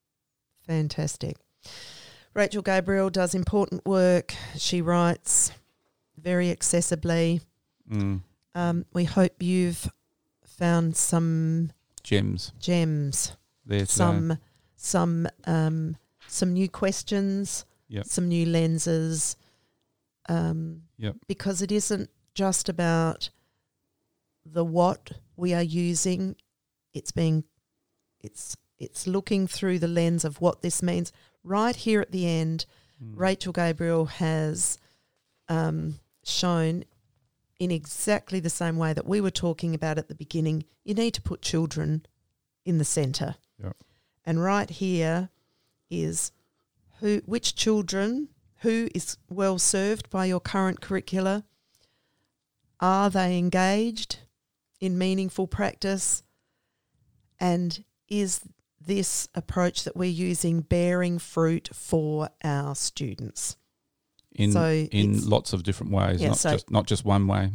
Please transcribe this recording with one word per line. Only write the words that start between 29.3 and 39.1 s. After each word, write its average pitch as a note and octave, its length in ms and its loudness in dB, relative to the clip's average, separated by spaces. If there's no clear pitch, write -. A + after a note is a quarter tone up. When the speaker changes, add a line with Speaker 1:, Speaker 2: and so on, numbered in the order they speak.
Speaker 1:
through F#3 320 -2
the E3+ 80 2
lens E3+ 360 2
of D3+ 160 -6
what F3 220 2
this F3 180 -2
means. F3 300 0
Right G#3+ 320 0
here G#3+ 260 2
at - 120 -4
the F#3 160 -2
end, D#3+ 380 0
Speaker 2:
Mm. A2+ 160 -14
Speaker 1:
Rachel F#3 340 -2
Gabriel E3 540 2
has, D#3+ 720 -2
um, D#3+ 500 -2
shown E3+ 640 0
in F3+ 140 0
exactly F#3+ 680 -2
the E3 120 -2
same E3 260 -2
way D#3+ 160 0
that D3 140 -4
we G3+ 140 0